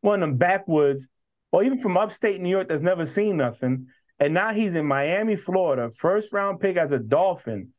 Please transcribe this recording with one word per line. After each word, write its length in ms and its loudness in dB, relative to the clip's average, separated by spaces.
one 220 2
of 60 0
them 100 -2
backwoods, 640 2
or 140 4
even 160 0
from 160 0
upstate 440 -2
New 100 -2
York 180 -2
that's 140 -2
never 220 0
seen 320 -2
nothing, 520 -2
and 120 2
now 220 0
he's 220 0
in 100 -2
Miami, 480 0
Florida, 640 0
first 340 0
round 280 -2
pick 160 0
as 160 2
a 80 0
Dolphin 800 0